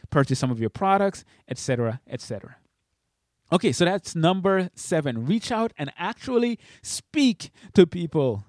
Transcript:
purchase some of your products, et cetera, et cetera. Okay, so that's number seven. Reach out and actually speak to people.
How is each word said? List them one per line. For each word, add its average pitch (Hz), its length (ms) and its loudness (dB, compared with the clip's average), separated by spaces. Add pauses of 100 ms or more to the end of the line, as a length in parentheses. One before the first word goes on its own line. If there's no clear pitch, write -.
(120)
purchase 135 260 2
some 127 140 -2
of 113 100 -4
your 110 80 0
products, 196 560 0 (220)
et 127 100 -8
cetera, 120 500 -2
et 131 140 -12
cetera. - 340 -14 (960)
Okay, 175 200 2
so 170 140 2
that's 185 300 -2
number 185 600 2
seven. 139 500 -2
Reach 214 260 -2
out 226 260 -2
and 143 200 -8
actually 233 640 -2 (240)
speak - 680 -2 (220)
to 180 140 8
people. 139 600 -2